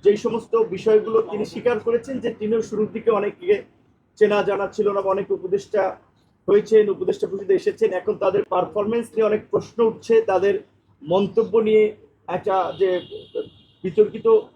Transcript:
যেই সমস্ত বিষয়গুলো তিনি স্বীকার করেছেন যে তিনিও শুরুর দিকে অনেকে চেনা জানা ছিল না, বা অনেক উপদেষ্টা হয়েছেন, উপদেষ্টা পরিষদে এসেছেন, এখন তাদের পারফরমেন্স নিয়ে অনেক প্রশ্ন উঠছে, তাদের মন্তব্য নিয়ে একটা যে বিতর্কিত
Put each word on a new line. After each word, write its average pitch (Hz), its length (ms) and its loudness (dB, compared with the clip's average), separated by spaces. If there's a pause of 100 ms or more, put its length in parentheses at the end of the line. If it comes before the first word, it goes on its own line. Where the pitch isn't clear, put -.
যেই 208 120 4
সমস্ত 226 400 -4
বিষয়গুলো 214 680 2
তিনি 208 220 -6
স্বীকার 233 360 -2
করেছেন 233 380 -4
যে 226 200 -4
তিনিও 214 240 -2
শুরুর 214 300 -4
দিকে 220 180 -2
অনেকে 202 520 0 (560)
চেনা 208 240 4
জানা 196 240 -2
ছিল 196 260 -4
না, 196 100 -2
বা 190 80 -2
অনেক 190 200 -2
উপদেষ্টা 190 520 -2 (640)
হয়েছেন, 208 400 4
উপদেষ্টা 190 380 -2
পরিষদে 190 280 -2
এসেছেন, 208 380 0
এখন 185 220 -4
তাদের 196 300 0
পারফরমেন্স 208 720 -2
নিয়ে 214 160 2
অনেক 214 200 -2
প্রশ্ন - 280 -4 (120)
উঠছে, - 320 -2
তাদের 196 320 2 (480)
মন্তব্য 190 560 0
নিয়ে 214 380 4 (400)
একটা 190 200 -2 (220)
যে 185 220 2 (840)
বিতর্কিত 208 440 0 (300)